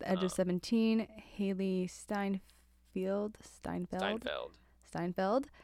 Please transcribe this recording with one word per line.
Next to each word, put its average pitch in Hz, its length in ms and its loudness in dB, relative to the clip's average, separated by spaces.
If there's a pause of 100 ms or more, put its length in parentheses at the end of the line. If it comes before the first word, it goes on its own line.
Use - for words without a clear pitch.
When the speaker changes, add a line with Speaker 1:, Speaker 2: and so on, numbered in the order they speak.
Speaker 1:
The - 80 -6
Edge 190 100 2
of 185 60 0
Speaker 2:
Um, 185 60 2
Speaker 1:
Seventeen, 220 760 2
Haley 190 800 -2
Steinfeld, 196 1500 -4
Steinfeld? 175 600 -6
Speaker 2:
Steinfeld. - 560 -4 (240)
Speaker 1:
Steinfeld, 190 640 0 (160)